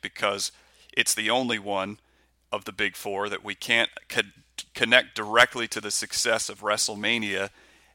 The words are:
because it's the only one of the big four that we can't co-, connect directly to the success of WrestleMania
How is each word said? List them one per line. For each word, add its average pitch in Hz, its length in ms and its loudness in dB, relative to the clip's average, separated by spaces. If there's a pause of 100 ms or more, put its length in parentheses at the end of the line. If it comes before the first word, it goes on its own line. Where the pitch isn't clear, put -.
because 101 500 -2 (400)
it's - 220 2
the 110 160 -2
only 120 280 2
one 101 400 -4 (540)
of 104 140 -6
the 110 60 -10
big 101 220 -2
four 101 360 -6
that 98 120 -6
we 104 120 -10
can't 117 360 0 (200)
co-, 117 100 -2 (540)
connect 123 420 4
directly 113 520 4
to 110 120 -6
the 104 100 -8
success - 600 0
of 101 100 -14
WrestleMania 104 880 -2 (460)